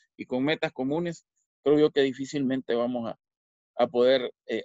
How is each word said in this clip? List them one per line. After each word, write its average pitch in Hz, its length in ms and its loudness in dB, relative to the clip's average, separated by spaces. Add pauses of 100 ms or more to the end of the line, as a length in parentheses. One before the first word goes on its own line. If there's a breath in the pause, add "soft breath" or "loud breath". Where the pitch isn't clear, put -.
(180)
y - 80 -12
con 127 180 -4
metas 156 280 -2
comunes, 160 540 -6 (380)
creo 147 160 4
yo 156 120 4
que 143 100 2
difícilmente 131 720 -2
vamos 120 340 -4
a, - 80 -10 (600)
a 120 100 2
poder, 123 440 2 (140)
eh, 113 180 -4